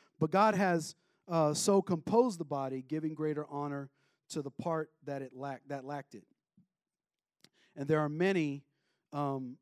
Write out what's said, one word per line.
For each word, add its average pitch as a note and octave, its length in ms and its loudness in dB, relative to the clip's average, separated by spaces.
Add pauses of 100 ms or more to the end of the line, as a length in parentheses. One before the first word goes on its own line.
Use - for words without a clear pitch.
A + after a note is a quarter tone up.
(200)
But D#3 120 2
God G3+ 240 6
has, F3 400 2 (320)
uh, D#3+ 260 4
so G3 280 4
composed F#3+ 580 2
the D#3+ 60 -6
body, C3+ 360 -4
giving D#3 320 -4
greater D3+ 340 -4
honor C#3+ 420 -6 (400)
to D#3 120 -6
the C3+ 100 -8
part D#3+ 400 -4 (120)
that C#3 180 -8
it B2+ 140 -14
lack-, C3+ 320 -10
that C#3 180 -10
lacked C#3 300 -12
it. F#2 100 -18 (1500)
And C#3 120 -8
there D#3 120 4
are D3+ 100 0
many, D#3 540 0 (500)
um, C#3 480 -4